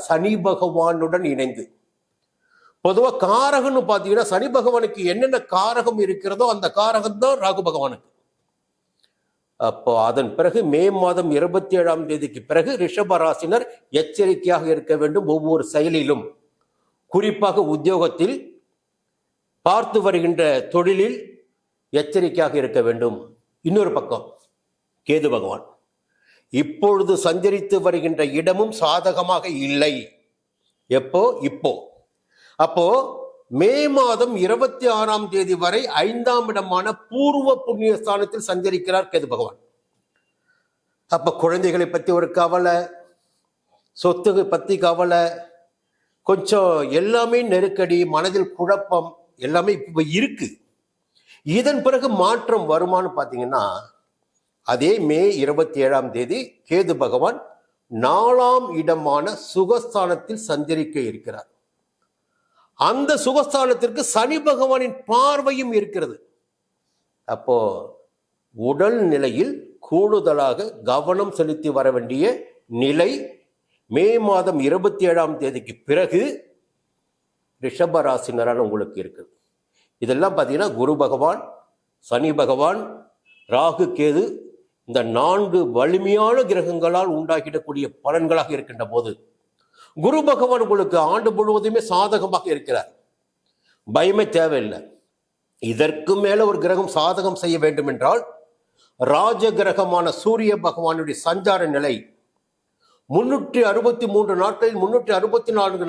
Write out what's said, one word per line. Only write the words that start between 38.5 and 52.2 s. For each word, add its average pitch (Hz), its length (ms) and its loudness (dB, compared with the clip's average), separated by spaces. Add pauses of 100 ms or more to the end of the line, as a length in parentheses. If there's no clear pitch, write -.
கேது 147 220 -2
பகவான். 113 260 -6 (1500)
அப்ப 165 220 0 (100)
குழந்தைகளை 175 500 2
பத்தி 170 240 -2
ஒரு 165 120 0 (100)
கவலை, 175 380 2 (1200)
சொத்துக்கு 180 560 2
பத்தி 180 240 0 (100)
கவலை, 170 360 2 (1040)
கொஞ்சம் 190 460 2 (260)
எல்லாமே 233 420 2 (120)
நெருக்கடி, 180 460 2 (160)
மனதில் 185 420 0
குழப்பம் 175 520 0 (380)
எல்லாமே 175 320 0
இப்ப 160 240 -2 (160)
இருக்கு. 247 300 -4 (960)
இதன் 247 400 0
பிறகு 262 220 2 (160)